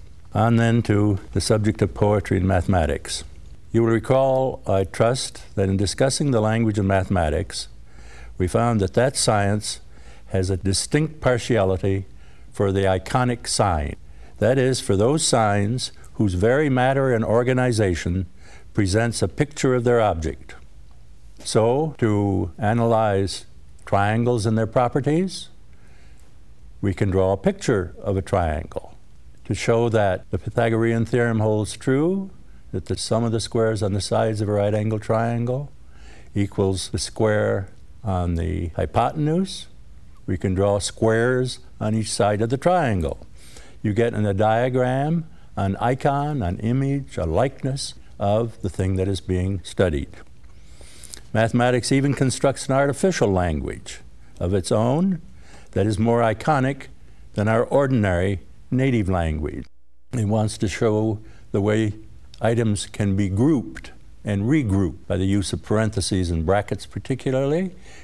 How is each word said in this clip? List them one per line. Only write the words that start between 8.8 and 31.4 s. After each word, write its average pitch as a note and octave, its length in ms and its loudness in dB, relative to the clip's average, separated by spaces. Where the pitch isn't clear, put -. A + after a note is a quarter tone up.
that B2 200 4
science G#2 680 2
has F#2+ 200 0
a F#2+ 80 0
distinct D3 640 0
partiality G2 840 2
for G2 200 2
the G2 140 2
iconic A#2 600 0
sign. D#2+ 500 0
That A#2+ 180 4
is, B2+ 240 2
for G2+ 160 2
those C#3 260 4
signs G#2+ 680 2
whose G2+ 200 2
very B2 360 4
matter C3 440 4
and A2+ 100 2
organization G#2+ 1040 2
presents G#2+ 480 2
a G2+ 60 2
picture C#3 480 0
of B2 80 2
their A#2+ 180 6
object. D#2+ 540 0
So, C3 560 2
to G2+ 580 2
analyze A2 880 2
triangles A2 600 2
and A2 100 2
their A2 100 2
properties, C#3+ 840 0
we G2+ 140 0
can G2+ 160 0
draw F#2+ 200 4
a G2 60 2
picture A#2+ 640 0
of G2 160 0
a F#2+ 60 0
triangle. - 760 -2
To - 80 -2
show A#2 360 2
that G#2 420 2
the F#2+ 80 -2
Pythagorean A2+ 640 2
theorem A#2 340 2
holds G#2+ 380 0